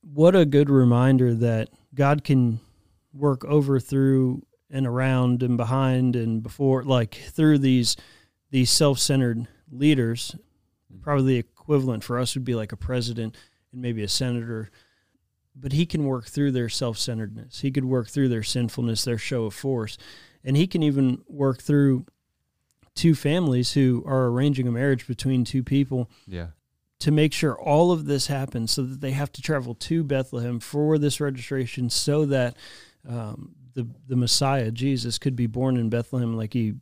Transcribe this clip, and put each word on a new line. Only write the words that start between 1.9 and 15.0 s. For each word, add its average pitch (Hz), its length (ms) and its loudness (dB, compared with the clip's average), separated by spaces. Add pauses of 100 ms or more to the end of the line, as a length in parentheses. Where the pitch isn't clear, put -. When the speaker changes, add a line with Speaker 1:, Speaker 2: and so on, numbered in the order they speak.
Speaker 1:
God 139 300 0
can 120 380 2 (500)
work 139 320 0
over, 139 360 2
through, 135 680 0 (240)
and 135 180 -2
around, 127 560 0
and 123 140 0
behind, 127 580 0
and 113 260 -2
before, 131 420 0
like, 127 320 0
through 151 420 2
these, 127 400 2 (540)
these 127 180 2
self-centered 127 760 2 (220)
leaders. 127 640 0 (560)
Speaker 2:
Mm-hmm. - 120 -20
Speaker 1:
Probably 135 320 2
the 120 60 2
equivalent 131 680 -2
for 120 120 -4
us 123 180 -2
would 131 100 -6
be, 120 100 -2
like, 110 160 -6
a 104 60 -12
president 117 580 -6 (380)
and 123 80 -14
maybe 117 220 -4
a 101 40 -6
senator. 117 640 -4 (840)